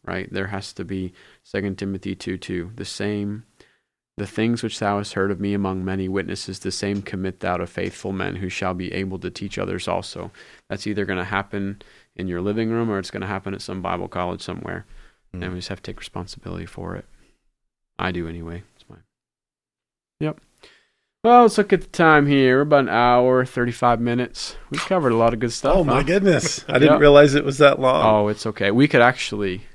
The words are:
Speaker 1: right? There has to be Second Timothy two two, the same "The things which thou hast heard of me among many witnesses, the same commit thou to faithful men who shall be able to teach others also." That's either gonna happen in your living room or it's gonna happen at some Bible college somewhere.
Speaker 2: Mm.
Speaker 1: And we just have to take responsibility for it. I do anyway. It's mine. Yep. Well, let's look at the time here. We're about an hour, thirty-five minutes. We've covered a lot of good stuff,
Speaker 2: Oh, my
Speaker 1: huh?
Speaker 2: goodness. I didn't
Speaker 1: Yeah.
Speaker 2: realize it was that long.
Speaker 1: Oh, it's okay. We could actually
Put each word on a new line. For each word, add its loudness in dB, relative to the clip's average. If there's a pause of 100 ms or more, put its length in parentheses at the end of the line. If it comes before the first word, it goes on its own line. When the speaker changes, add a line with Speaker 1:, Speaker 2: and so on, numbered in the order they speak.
Speaker 1:
right? -8
There -6
has -10
to -12
be -8 (300)
Second -6
Timothy -6
two -8
two, -8
the -12
same -6 (720)
"The -6
things -2
which -8
thou 0
hast -6
heard -2
of -6
me -2
among -4
many -4
witnesses, -8
the -8
same -4
commit -8
thou -4
to -6
faithful -8
men -6
who -8
shall -4
be -8
able -6
to -8
teach -10
others -6
also." -8 (380)
That's -8
either -4
gonna -4
happen -6 (340)
in -8
your -4
living -2
room -2
or -2
it's -10
gonna -8
happen -8
at -12
some -10
Bible -6
college -6
somewhere. -10 (500)
Speaker 2:
Mm. -10
Speaker 1:
And -8
we -10
just -12
have -10
to -14
take -14
responsibility -12
for -12
it. -14 (920)
I -4
do -8
anyway. -12 (120)
It's -20
mine. -20 (1160)
Yep. -6 (840)
Well, 10
let's 6
look 2
at 2
the -16
time 6
here. 6
We're 4
about 4
an -2
hour, 4
thirty-five 0
minutes. -4 (140)
We've -6
covered 0
a 2
lot 4
of -6
good -2
stuff, 0
Speaker 2:
Oh, 4
my 2
Speaker 1:
huh? 2
Speaker 2:
goodness. 2
I -2
didn't 6
Speaker 1:
Yeah. 0
Speaker 2:
realize 10
it 2
was -4
that 6
long. 4
Speaker 1:
Oh, 4
it's -4
okay. -2
We 4
could 4
actually 0 (120)